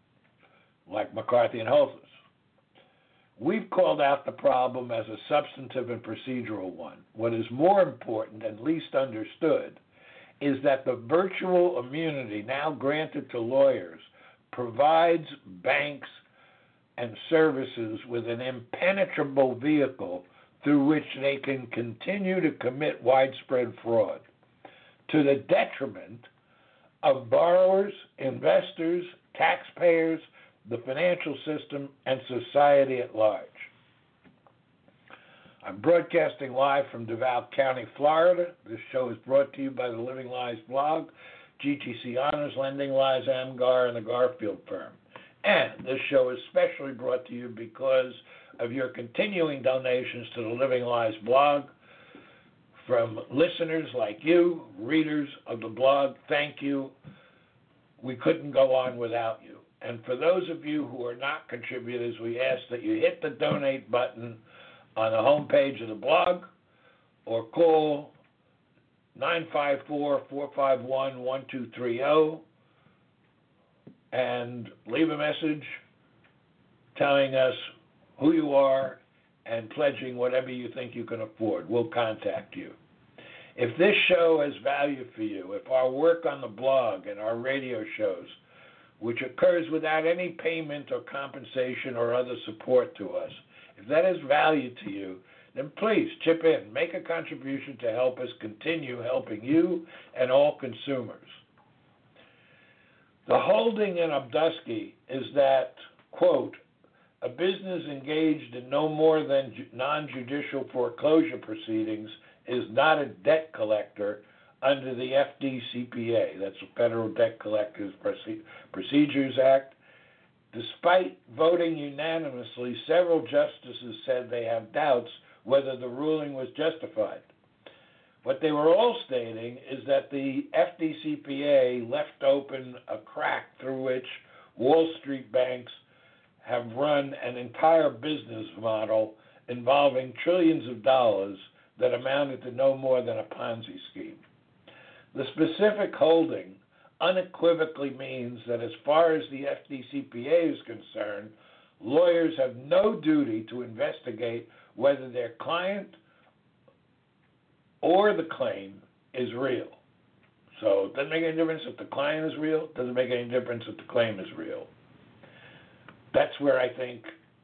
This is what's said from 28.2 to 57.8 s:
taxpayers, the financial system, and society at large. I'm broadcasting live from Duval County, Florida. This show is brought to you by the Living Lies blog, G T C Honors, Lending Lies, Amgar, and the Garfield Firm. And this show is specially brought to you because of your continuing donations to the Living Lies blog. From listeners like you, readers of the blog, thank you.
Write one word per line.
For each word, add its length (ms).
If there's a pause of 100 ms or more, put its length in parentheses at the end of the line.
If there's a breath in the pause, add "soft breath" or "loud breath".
taxpayers, 840 (460 soft breath)
the 120
financial 640
system, 440 (180)
and 200
society 720
at 180
large. 300 (2250 loud breath)
I'm 160
broadcasting 720
live 380
from 140
Duval 500
County, 300 (100)
Florida. 580 (140)
This 120 (120)
show 200
is 60 (100)
brought 260
to 80
you 80
by 200
the 80
Living 300
Lies 300 (100)
blog, 420 (500 loud breath)
G 160
T 280
C 140
Honors, 400
Lending 320
Lies, 380
Amgar, 640
and 60
the 60
Garfield 560 (100)
Firm. 240 (520 loud breath)
And 420
this 140 (100)
show 200
is 100 (100)
specially 440
brought 340
to 80
you 140
because 640 (460 loud breath)
of 120
your 180
continuing 720
donations 720
to 80
the 80
Living 340
Lies 300 (100)
blog. 420 (1200 loud breath)
From 320 (120)
listeners 640
like 260
you, 420 (160)
readers 500 (160)
of 140
the 80
blog, 480 (120)
thank 320
you. 300 (1120 loud breath)